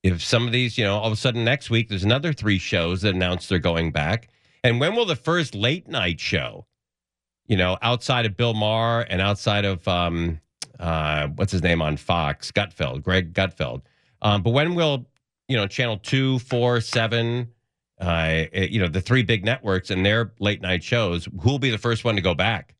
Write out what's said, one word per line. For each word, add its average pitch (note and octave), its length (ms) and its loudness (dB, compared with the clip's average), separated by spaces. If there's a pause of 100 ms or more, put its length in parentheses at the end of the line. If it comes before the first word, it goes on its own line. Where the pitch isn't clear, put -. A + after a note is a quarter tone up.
If F2+ 200 2
some A#2+ 240 2
of A#2 60 -2
these, B2 240 0
you A2+ 80 0
know, G2+ 140 2
all A2 80 -2
of G#2+ 80 0
a - 20 -2
sudden A#2+ 280 -2
next B2 260 0
week, A#2 180 2
there's G2 160 -4
another C#3 300 2
three G2+ 240 2
shows F2 420 0
that G2 140 2
announce F2+ 340 -2
they're F#2 100 2
going E2 320 0
back. D#2+ 380 -2 (340)
And A#2+ 160 2
when E3 160 0
will A#3 120 2
the D#3+ 100 -2
first D#3+ 380 -2
late B2 340 -2
night F2+ 320 -2
show, B1 460 -4 (800)
you G#2+ 100 2
know, F2+ 240 2
outside A#2+ 460 0
of G2+ 100 -4
Bill A#2+ 160 2
Maher A2+ 480 0
and F#2+ 220 -2
outside G2+ 420 0
of, F#2+ 240 -2
um, E2+ 540 0 (360)
uh, D#2 500 -2
what's F2+ 240 -2
his F2 100 0
name E2+ 180 2
on D2+ 160 0
Fox, D#2+ 560 -2
Gutfeld, D2 500 -4
Greg F2+ 300 0
Gutfeld. D2+ 480 -2 (400)
Um, G#2+ 220 2
but A#2 80 2
when D3+ 240 2
will, D3 320 0 (420)
you C3+ 80 0
know, G2+ 100 2
Channel A#2 300 -2
two, C3+ 440 0
four, B2 420 2
seven, A#2 680 0 (500)
uh, D#2+ 540 0
eh, F#2+ 180 0
you G#2+ 100 0
know, F2 80 2
the E2+ 120 0
three B2 220 2
big G#2 200 0
networks G#2 460 0
and F#2 160 0
their A2 340 2
late G2+ 220 0
night F#2 240 -2
shows, F#2+ 420 0 (140)
who'll C3+ 180 2
be B2+ 120 2
the G#2+ 80 -2
first A#2 260 -2
one A2 120 2
to G2 40 0
go F2 140 2
back? F#2+ 460 -2